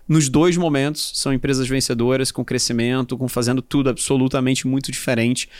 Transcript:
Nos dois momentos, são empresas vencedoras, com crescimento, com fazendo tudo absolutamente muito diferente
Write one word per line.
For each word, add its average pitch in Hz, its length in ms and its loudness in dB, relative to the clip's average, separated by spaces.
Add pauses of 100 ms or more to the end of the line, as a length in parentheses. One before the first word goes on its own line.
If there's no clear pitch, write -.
Nos 151 220 4
dois 160 300 4
momentos, 147 560 0
são - 180 -2
empresas 131 340 0
vencedoras, 127 640 0
com 127 140 -6
crescimento, 123 720 -2
com 127 100 -4
fazendo 123 360 0
tudo 139 260 0
absolutamente 131 800 0
muito 131 240 -2
diferente 123 560 0 (120)